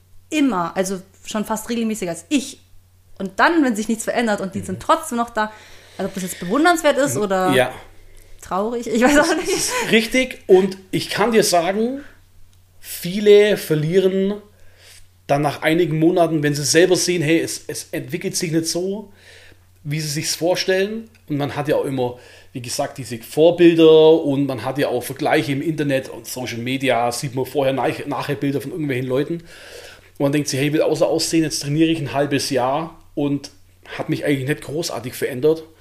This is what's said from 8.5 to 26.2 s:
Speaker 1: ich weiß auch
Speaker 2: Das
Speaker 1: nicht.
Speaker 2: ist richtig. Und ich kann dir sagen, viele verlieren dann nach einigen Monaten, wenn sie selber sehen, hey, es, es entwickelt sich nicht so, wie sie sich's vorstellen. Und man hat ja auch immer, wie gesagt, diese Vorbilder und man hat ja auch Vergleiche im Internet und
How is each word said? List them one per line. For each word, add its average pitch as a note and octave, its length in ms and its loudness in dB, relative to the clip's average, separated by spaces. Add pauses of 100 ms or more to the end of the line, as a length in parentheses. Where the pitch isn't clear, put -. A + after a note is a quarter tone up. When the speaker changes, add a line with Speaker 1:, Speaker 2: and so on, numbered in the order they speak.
Speaker 1:
ich A3+ 140 0
weiß C#4+ 180 6
auch D4+ 80 4
Speaker 2:
Das E4 100 0
Speaker 1:
nicht. E4+ 120 -4
Speaker 2:
ist - 240 -2 (180)
richtig. B3 560 2
Und F#3+ 300 4 (140)
ich - 180 -4
kann G#3+ 240 0
dir G#3+ 100 6
sagen, G#3 580 0 (800)
viele G#3 760 4
verlieren F#3 760 0 (960)
dann C#3+ 140 2
nach C#3+ 200 -2
einigen D#3+ 380 2
Monaten, E3 440 2
wenn D3 120 0
sie D3 100 -4
selber F3 320 4
sehen, F3 240 0
hey, D#3+ 180 2
es, - 280 -6
es - 240 -10
entwickelt E3+ 440 -8
sich F3 160 -4
nicht D#3+ 140 -2
so, G3 480 -6 (680)
wie D3+ 160 -6
sie D#3 100 -6
sich's D3 260 -6
vorstellen. F#3+ 720 -2 (200)
Und D3 80 -2
man C#3 180 -4
hat C#3+ 120 -4
ja D3 80 2
auch G2 100 0
immer, B2+ 320 -2 (360)
wie C3 80 -10
gesagt, B2 360 -6
diese A#2+ 220 -10
Vorbilder D#3+ 1040 6
und C#3 220 0
man C3 200 -6
hat C3 120 -4
ja C#3 120 2
auch A#2+ 140 -2
Vergleiche C#3 480 0
im C3+ 100 -2
Internet D3 480 -2
und A#2 160 -16